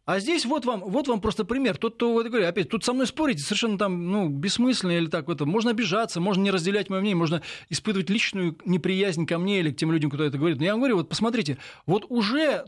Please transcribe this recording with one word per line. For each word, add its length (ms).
А 140
здесь 260
вот 200
вам, 140
вот 280
вам 140
просто 240
пример. 320
Тот, 180
кто, 180
вот, 120
говорю, 220
опять, 200
тут 160
со 100
мной 120
спорить 380
совершенно 340
там, 340
ну, 160
бессмысленно 720
или 80
так 220
вот. 140
Можно 280
обижаться, 500
можно 220
не 80
разделять 400
мое 120
мнение, 140
можно 280
испытывать 400
личную 560
неприязнь 600
ко 100
мне 220
или 100
к 80
тем 140
людям, 180
кто 140
это 160
говорит. 180
Но 80
я 60
вам 80
говорю, 180
вот 120
посмотрите, 500
вот 240
уже 580